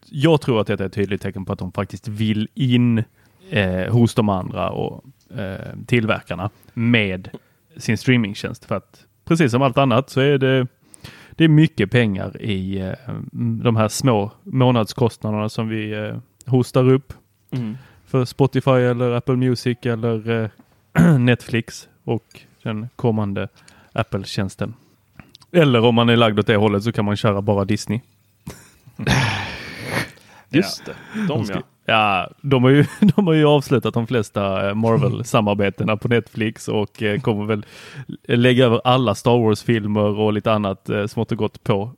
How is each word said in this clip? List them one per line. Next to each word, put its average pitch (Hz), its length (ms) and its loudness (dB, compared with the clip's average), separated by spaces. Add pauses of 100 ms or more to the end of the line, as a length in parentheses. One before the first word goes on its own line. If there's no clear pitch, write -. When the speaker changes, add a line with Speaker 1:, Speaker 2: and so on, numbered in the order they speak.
Speaker 1:
jag 151 320 2
tror 113 200 0
att 98 60 -2
det 101 120 -2
är - 60 -6
ett 92 80 -8
tydligt 98 280 -2
tecken 98 240 -8
på 101 80 -6
att 92 60 -8
de 92 120 -8
faktiskt - 360 -8
vill 107 460 -2
in, 120 500 2 (460)
eh, 92 440 -2
hos 120 220 4
de 110 140 0
andra 92 400 -4
och, - 340 -8 (360)
eh, 95 360 -12 (120)
tillverkarna 104 640 -2 (240)
med 107 560 0 (480)
sin 110 200 -2
streamingtjänst. 110 680 -2
För 113 100 -6
att - 300 -14 (200)
precis 160 260 2
som 127 100 0
allt 139 160 0
annat 135 320 2
så 131 120 0
är 139 160 2
det, 131 300 2 (640)
det - 120 2
är 165 60 6
mycket 151 420 4
pengar 98 500 0
i, 95 380 -4
eh, 95 140 -6 (680)
de 117 120 2
här 110 120 2
små 107 440 0 (120)
månadskostnaderna 113 1040 0
som 113 200 -6
vi, 107 220 -6
eh, 107 260 -8 (280)
hostar 127 440 2
upp 131 240 0 (380)
Speaker 2:
Mm. 120 260 -6 (300)
Speaker 1:
för 127 180 -2
Spotify 135 460 0
eller 123 400 2
Apple 120 240 -2
Music 123 460 -2
eller, 113 480 -4 (140)
eh, - 720 0
<clears throat> - 20 2
Netflix - 680 -2 (160)
och 117 200 -4 (400)
den 110 320 -8
kommande 104 520 -2 (460)
Apple-tjänsten. 101 800 -6 (800)
Eller 143 340 4
om 120 100 6
man 117 140 4
är 117 60 6
lagd 110 240 4
åt 98 80 0
det 113 80 4
hållet 101 280 2
så 117 80 0
kan 107 140 -2
man 104 100 0
köra 101 260 0
bara 98 240 0
Disney. 104 340 -4 (1000)
Speaker 2:
<laughs> - 120 -4 (1400)
Just 185 380 -2
Speaker 3:
Ja. - 60 -14 (200)
Speaker 2:
det. 214 60 -8
De, 208 80 -2
Speaker 1:
De 135 180 -2
ska 101 100 -8
Speaker 2:
ja. 87 60 -4 (240)
Speaker 1:
ja, 104 440 0 (120)
de 135 220 2
har 127 60 8
ju, 147 240 6
<laughs> 208 220 4
de 202 120 2
har 160 60 2
ju 156 120 4
avslutat 135 480 2
de 117 140 -2
flesta, 101 600 -2
eh, 101 60 -4
Marvel-samarbetena 110 1200 0
på 113 100 -8
Netflix 113 600 -2
och, 110 360 -4
eh, 104 160 -2
kommer 107 260 -2
väl 107 200 -4 (600)
lägga 123 380 4
över 117 180 2
alla 123 320 2
Star 120 240 2
Wars-filmer 107 640 0 (160)
och 107 140 0
lite 107 180 -2
annat, 104 380 -2
eh, 107 180 -2
smått 110 240 -6
och 113 60 -4
gott 107 260 -6
på 107 340 -2